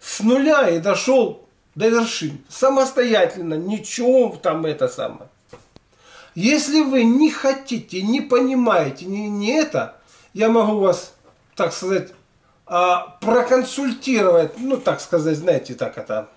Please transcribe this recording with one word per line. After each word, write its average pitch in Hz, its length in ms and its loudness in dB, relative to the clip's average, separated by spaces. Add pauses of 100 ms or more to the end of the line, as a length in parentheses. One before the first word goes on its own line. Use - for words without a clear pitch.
с - 200 -10
нуля 269 500 4
и 170 80 0
дошёл 202 680 0 (280)
до 202 140 0
вершин. 226 500 -2 (100)
Самостоятельно, 220 1080 0
ничего 220 880 0
там 160 220 -2
это 139 240 -2
самое. - 400 -12 (1080)
Если 285 460 2
вы 262 240 2
не 269 260 4
хотите, 254 720 -4
не 233 180 0
понимаете, 233 840 0
не, 208 220 -6
не 208 240 -2
это, 294 440 -2 (360)
я 214 160 0
могу 214 320 2
вас, 185 340 0 (400)
так - 180 -2
сказать, 185 400 -4 (540)
а, 180 540 0
проконсультировать, 240 1400 0
ну, 262 180 -2
так - 240 -2
сказать, 156 360 -2
знаете, 147 380 -2
так 113 240 -8
это, 110 380 -6